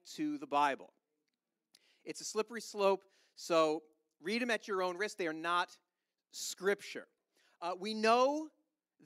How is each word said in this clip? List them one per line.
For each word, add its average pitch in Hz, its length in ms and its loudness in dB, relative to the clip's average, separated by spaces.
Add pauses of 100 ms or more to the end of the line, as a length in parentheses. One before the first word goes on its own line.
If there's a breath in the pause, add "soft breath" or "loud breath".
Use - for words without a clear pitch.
(160)
to 151 240 -2
the 147 80 -12
Bible. 139 440 2 (1120 soft breath)
It's - 160 -10
a 156 60 -12
slippery 214 340 -4
slope, 196 460 0 (300 soft breath)
so 160 480 2 (380)
read 214 200 -2
'em 240 100 -2
at 214 160 -2
your 190 140 -2
own 180 160 -2
risk. 202 200 -4
They 175 100 -2
are 156 60 -2
not 175 440 0 (540)
Scripture. - 760 -4 (540 soft breath)
Uh, 175 160 -4
we 208 160 -6
know 254 560 4 (560)